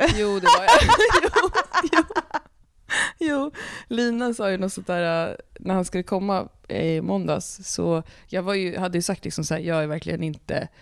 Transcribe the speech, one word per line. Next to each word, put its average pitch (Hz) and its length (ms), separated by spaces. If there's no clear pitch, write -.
Jo, 208 200
det - 60
var - 180
jag. - 140
<laughs> - 0
Jo, 381 280
jo. 330 100
Jo, 294 320
Lina 240 460
sa 208 160
ju 185 80
något 190 140
sånt - 140
där, 165 420
eh, - 60
när 185 140
han 185 100
skulle 180 180
komma, 196 460
eh, - 180
i 160 140
måndags. 180 600
Så 170 280
jag 180 160
var 196 120
ju, 185 240
hade 180 200
ju 175 40
sagt, - 220
liksom, 160 200
så 160 100
här, 160 60
"Jag 165 220
är 151 40
verkligen 165 360
inte - 460